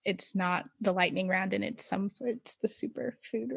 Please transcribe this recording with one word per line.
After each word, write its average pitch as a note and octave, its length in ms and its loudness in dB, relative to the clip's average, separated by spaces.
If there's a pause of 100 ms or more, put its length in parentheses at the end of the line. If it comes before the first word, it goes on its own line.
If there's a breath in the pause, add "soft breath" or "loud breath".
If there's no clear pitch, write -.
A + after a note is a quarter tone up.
it's - 300 -2
not F3+ 320 2 (160)
the G3 100 6
lightning F#3 360 2
round F#3 260 2
and G3+ 100 0
it's - 240 -6
some G3 220 0
sort, B3 220 -2
it's - 240 -10
the - 120 0
superfood - 880 -6